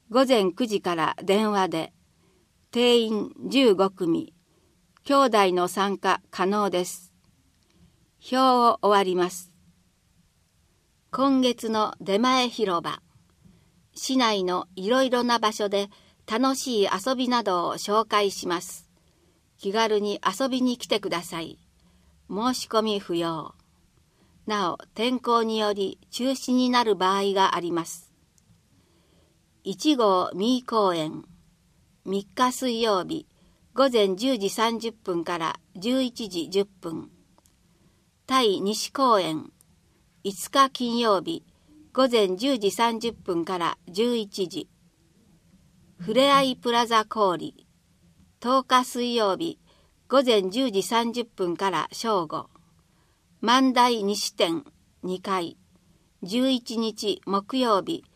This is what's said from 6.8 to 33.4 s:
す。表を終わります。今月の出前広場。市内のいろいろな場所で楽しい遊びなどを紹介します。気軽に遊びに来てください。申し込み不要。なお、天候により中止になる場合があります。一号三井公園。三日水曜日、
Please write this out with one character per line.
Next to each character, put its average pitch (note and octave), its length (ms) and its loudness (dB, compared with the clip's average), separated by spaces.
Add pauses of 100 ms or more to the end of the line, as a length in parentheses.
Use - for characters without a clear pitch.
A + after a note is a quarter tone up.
す。 - 300 -14 (1160)
表 B3+ 60 0
を B3 460 4
終 G3 80 4
わ G3+ 120 6
り F#3 140 0
ま F3 140 0
す。 - 240 -16 (1600)
今 C4+ 300 2
月 A#3+ 300 0
の G#3+ 320 -2
出 F#3+ 160 0
前 B3+ 320 2
広 F#3+ 320 -2
場。 D3+ 180 -8 (920)
市 - 240 -2
内 A3 260 2
の F3+ 320 -2
い F#3+ 140 -4
ろ C4 120 4
い C4 60 2
ろ A#3+ 160 0
な A#3+ 140 0
場 G#3+ 140 0
所 G#3 180 -4
で G3+ 180 -2 (420)
楽 C4 260 0
し A#3+ 260 -2
い F#3+ 100 2
遊 B3 240 -2
び B3 140 -2
な A#3+ 120 2
ど F3+ 260 0
を C3 80 -6
紹 A3 300 0
介 G#3 240 2
し - 160 -10
ま F3 140 -2
す。 - 260 -16 (720)
気 G3 140 -6
軽 G#3+ 280 2
に G#3 220 -4
遊 B3 280 -2
び B3+ 100 -2
に B3 160 0
来 - 100 -14
て A3 140 -2
く G3 80 -8
だ E3+ 140 -4
さ E3+ 180 -10
い。 - 180 -14 (680)
申 A3+ 260 -2
し - 140 -10
込 A3 140 2
み G#3+ 180 -2
不 F3+ 160 -6
要。 E3 380 -6 (920)
な G3+ 280 -2
お、 - 40 -12 (160)
天 B3 240 -2
候 A#3 240 2
に A3 160 -2
よ G#3 140 0
り G3+ 260 -4 (120)
中 C4 220 -2
止 C4 200 -4
に B3+ 160 4
な B3 160 2
る A3 100 2
場 F#3 220 2
合 G3 160 0
が F#3+ 240 2
あ F3 40 -2
り E3+ 120 -4
ま E3 120 -2
す。 - 280 -16 (1500)
一 G3 320 0
号 F#3+ 380 2
三 A3+ 240 0
井 A#3+ 40 -8
公 G#3 320 2
園。 D#3 300 -6 (800)
三 G3 220 -4
日 B3+ 260 -2
水 A#3+ 300 -4
曜 G3 220 0
日、 D#3+ 220 -8 (480)